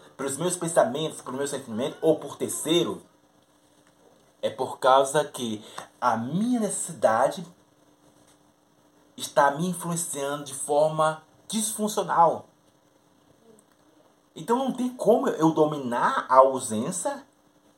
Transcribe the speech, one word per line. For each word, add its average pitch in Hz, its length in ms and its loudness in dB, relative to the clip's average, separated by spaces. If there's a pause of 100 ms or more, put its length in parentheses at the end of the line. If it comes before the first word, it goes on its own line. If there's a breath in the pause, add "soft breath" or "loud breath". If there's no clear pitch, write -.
(160 loud breath)
pelos 135 220 -6
meus 175 180 -2
pensamentos, 156 680 0
pelo 131 160 -10
meu 143 100 -2
sentimento 135 540 -6
ou 160 160 4
por 139 200 -12
terceiro, 135 640 -2 (1400)
é 110 80 -2
por - 300 -6
causa 139 460 4
que 110 380 -6 (360 loud breath)
a 120 180 2
minha 196 420 -2
necessidade 156 880 0 (1700)
está 139 360 2
me 160 160 -4
influenciando 147 800 -6
de 135 80 -12
forma 156 680 0 (260)
disfuncional. 202 1000 0 (1900)
Então 226 220 -2
não 269 140 -2
tem 247 180 -4
como 254 380 2
eu 160 240 2
dominar 151 760 0
a 131 80 6
ausência 135 880 2 (520)